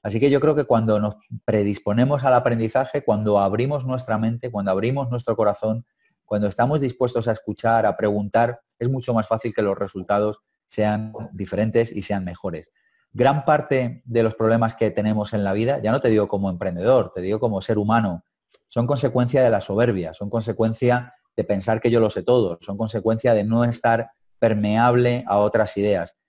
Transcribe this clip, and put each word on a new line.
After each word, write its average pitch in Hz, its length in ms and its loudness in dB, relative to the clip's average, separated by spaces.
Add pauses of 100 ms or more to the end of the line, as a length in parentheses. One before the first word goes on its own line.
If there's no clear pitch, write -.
Así 107 160 -4
que 135 100 4
yo 139 120 4
creo 147 160 2
que 147 80 0
cuando 113 340 2
nos 104 180 -2 (280)
predisponemos 110 800 0
al 131 100 4
aprendizaje, 120 720 0
cuando 107 340 2
abrimos 123 480 0
nuestra 123 320 -4
mente, 117 320 -2
cuando 101 220 -2
abrimos 123 360 -2
nuestro 120 280 -4
corazón, 110 500 -2 (380)
cuando 104 240 -2
estamos 131 320 0
dispuestos 123 480 -2
a 117 40 0
escuchar, 110 540 0
a 98 100 0
preguntar, 107 640 0 (180)
es 120 120 -2
mucho 127 240 -4
más 110 140 0
fácil 110 260 -2
que 110 80 0
los 98 160 0
resultados 101 640 -2 (260)
sean 107 460 -2 (200)
diferentes 110 600 0
y 104 100 -6
sean 98 220 -4
mejores, 90 480 -10 (420)
gran 135 320 2
parte 135 580 0
de 117 180 0
los 113 120 0
problemas 113 400 0
que 110 160 0
tenemos 107 420 -2
en 104 120 -2
la 98 100 -2
vida, 117 260 -2
ya 107 120 0
no 139 80 0
te 127 100 2
digo 107 180 4
como 98 220 -2
emprendedor, 95 640 0
te 90 80 -6
digo 101 180 -4
como 107 220 -2
ser 107 160 0
humano, 104 460 0 (440)
son 117 180 -2
consecuencia 123 560 0
de 123 80 6
la 104 100 2
soberbia, 98 520 0
son 101 160 -10
consecuencia 113 840 -2 (220)
de 110 80 -2
pensar 107 360 -2
que 120 100 2
yo 117 100 4
lo 107 100 2
sé 98 120 -6
todo, 104 380 2
son 98 160 -10
consecuencia 113 560 0
de 107 120 2
no 113 200 2
estar 117 460 0 (300)
permeable 117 880 2
a 101 120 2
otras 104 380 2
ideas. 98 400 0 (120)